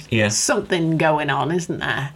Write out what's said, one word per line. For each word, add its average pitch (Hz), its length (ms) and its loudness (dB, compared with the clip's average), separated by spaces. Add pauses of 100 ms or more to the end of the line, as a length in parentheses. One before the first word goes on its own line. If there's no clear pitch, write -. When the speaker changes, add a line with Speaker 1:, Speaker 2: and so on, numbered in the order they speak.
Speaker 1:
Yeah. 107 200 2
Speaker 2:
Something 165 680 0
going 151 320 2
on, 139 220 0
isn't 170 280 -2
there? 139 360 -4